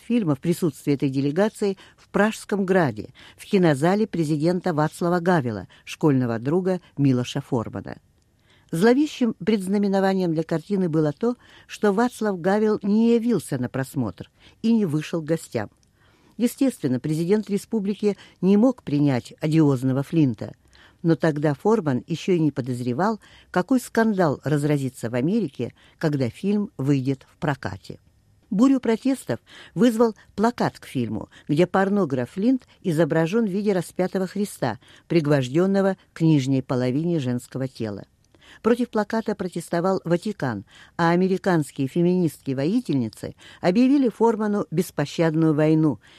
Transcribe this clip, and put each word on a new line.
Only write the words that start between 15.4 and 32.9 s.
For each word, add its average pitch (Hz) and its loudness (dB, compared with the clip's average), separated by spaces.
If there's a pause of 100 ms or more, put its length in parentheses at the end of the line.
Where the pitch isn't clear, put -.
Естественно, 214 -2
президент 170 -2
республики 202 -4 (240)
не 196 6
мог 247 2
принять 143 0
одиозного 139 2
Флинта, 135 0 (460)
но 165 2
тогда 151 0
Форман 160 0
ещё 170 -2
и 175 2
не 156 2
подозревал, 127 -4 (320)
какой 180 0
скандал 190 0
разразится 143 -2
в 113 -6
Америке, 139 -2 (240)
когда 143 -2
фильм 202 -4
выйдет 135 -2
в - -20
прокате. - -8 (500)
Бурю 254 4
протестов 233 -2 (380)
вызвал 226 2 (180)
плакат 214 -2
к - -20
фильму, 110 -6 (180)
где 151 2
порнограф 190 0
Флинт 240 0 (160)
изображён 165 0